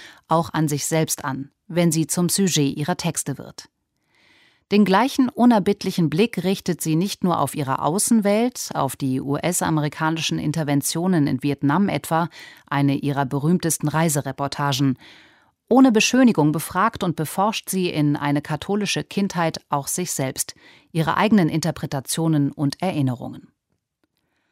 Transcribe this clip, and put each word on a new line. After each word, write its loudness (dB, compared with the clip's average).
auch 0
an 0
sich -4
selbst -2
an, -8
wenn 2
sie 0
zum 0
Sujet 2
ihrer -2
Texte -4
wird. -18
Den 6
gleichen 2
unerbittlichen 2
Blick 0
richtet -2
sie 0
nicht -2
nur 0
auf -2
ihre -2
Außenwelt, 0
auf -2
die -2
U-S-amerikanischen -2
Interventionen 0
in -2
Vietnam 0
etwa, -2
eine 2
ihrer -2
berühmtesten 0
Reisereportagen. 0
Ohne 6
Beschönigung 4
befragt -2
und -2
beforscht -2
sie 0
in 2
Eine -2
katholische -4
Kindheit -2
auch -4
sich -6
selbst, -6
ihre 0
eigenen 4
Interpretationen -2
und -4
Erinnerungen. -4